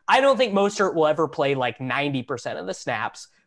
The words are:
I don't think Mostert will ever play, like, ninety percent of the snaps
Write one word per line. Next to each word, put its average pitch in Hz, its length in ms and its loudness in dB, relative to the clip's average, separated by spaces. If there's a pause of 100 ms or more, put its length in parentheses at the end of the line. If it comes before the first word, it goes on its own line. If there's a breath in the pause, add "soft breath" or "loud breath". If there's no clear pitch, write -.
I 240 120 6
don't 269 160 4
think 233 160 0
Mostert 202 420 2
will 156 120 2
ever 156 220 2
play, 139 260 0
like, 123 260 -2
ninety 131 440 -2
percent 123 340 -8
of 180 80 -10
the 190 80 -6
snaps 117 540 -6 (180)